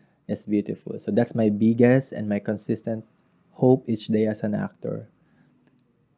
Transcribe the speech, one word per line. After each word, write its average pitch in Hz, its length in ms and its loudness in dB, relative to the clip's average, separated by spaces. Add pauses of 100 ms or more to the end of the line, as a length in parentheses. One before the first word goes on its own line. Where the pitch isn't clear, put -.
(280)
is - 180 -6
beautiful. - 540 -4
So - 120 -8
that's 113 240 0
my 113 140 2
biggest 117 640 4
and 107 160 -8
my 104 120 -2
consistent 110 680 -6 (460)
hope 131 360 4
each 113 200 -4
day 110 180 2
as 107 160 -4
an 104 140 -2
actor, 107 540 -8 (1080)